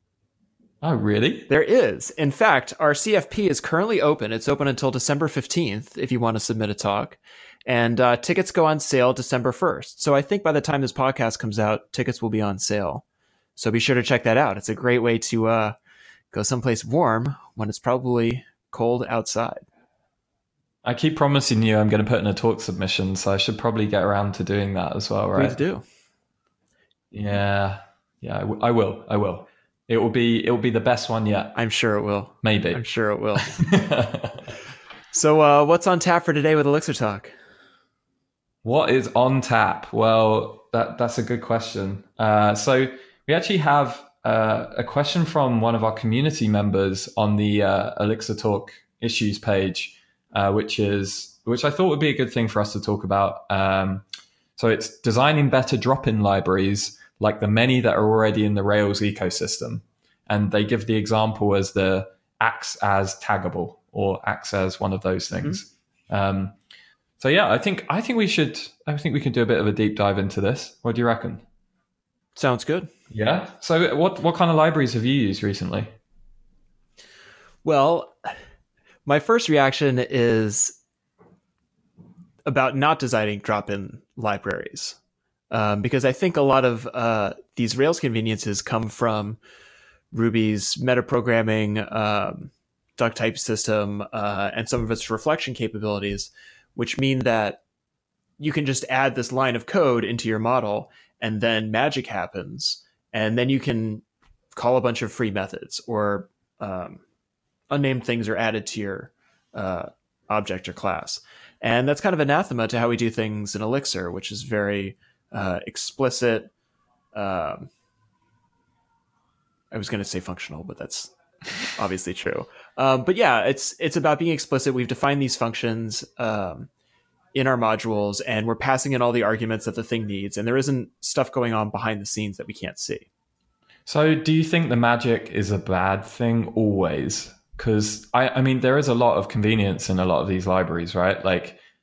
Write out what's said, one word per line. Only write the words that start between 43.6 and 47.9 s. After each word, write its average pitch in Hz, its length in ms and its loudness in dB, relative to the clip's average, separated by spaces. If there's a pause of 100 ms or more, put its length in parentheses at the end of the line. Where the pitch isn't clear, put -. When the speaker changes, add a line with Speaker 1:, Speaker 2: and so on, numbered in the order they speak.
Speaker 1:
uh, 113 420 2 (100)
a - 60 -4
question 147 420 0
from 127 360 2
one 117 160 2
of 110 80 0
our 110 80 2
community 120 560 0
members 98 680 2
on 104 200 2
the, 104 260 2
uh, 95 380 0